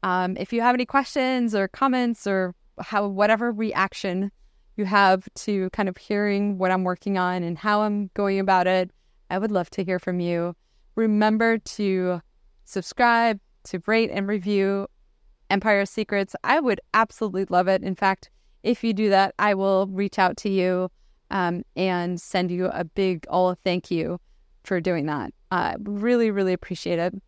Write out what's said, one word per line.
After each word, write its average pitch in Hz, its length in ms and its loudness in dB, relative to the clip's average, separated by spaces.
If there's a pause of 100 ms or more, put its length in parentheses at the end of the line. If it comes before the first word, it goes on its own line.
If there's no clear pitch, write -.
Um, 185 320 0
if - 160 -8
you 233 100 0
have 247 140 4
any 247 100 0
questions 254 680 0
or 196 140 0
comments 247 580 0
or 190 260 0 (280)
how, 208 260 -2
whatever 208 460 2
reaction 196 760 -2 (480)
you 208 80 -2
have 190 500 4
to 190 360 -2
kind 196 180 -2
of 185 80 -10
hearing 202 600 0
what 185 140 2
I'm 185 120 2
working 180 340 -2
on 180 260 0
and 170 140 -4
how 208 240 0
I'm 208 320 -2
going 196 260 0
about 185 280 4
it, 185 240 2 (380)
I 175 80 -2
would 214 140 -2
love 180 200 0
to 196 120 -4
hear 180 160 -2
from 180 200 -4
you. 175 360 -2 (400)
Remember 220 600 2
to 185 640 -2 (440)
subscribe, 233 760 0 (260)
to 175 200 -8
rate 226 260 2
and 196 160 -4
review 196 600 0 (600)
Empire 202 360 2
Secrets. 202 580 -4
I 285 160 2
would 254 220 0 (120)
absolutely 208 560 0
love 180 180 4
it. 190 160 2
In 190 120 -4
fact, - 340 -2 (340)
if 233 200 -2
you 226 100 0
do 208 160 2
that, 196 300 4
I 208 140 4
will 190 340 2
reach 196 320 -4
out 185 180 2
to - 120 -4
you, 185 400 0 (420)
um, 175 320 -2 (120)
and 180 440 -2
send 180 320 -2
you 180 160 -2
a - 160 -4
big 185 460 -2
ol' 180 340 2
thank 180 280 -2
you 165 280 -4 (440)
for 180 160 -2
doing 165 280 -2
that. 143 260 -6 (160)
Uh, 175 300 -2
really, 220 500 0
really 196 240 0
appreciate 175 460 -4
it. 180 160 -2 (120)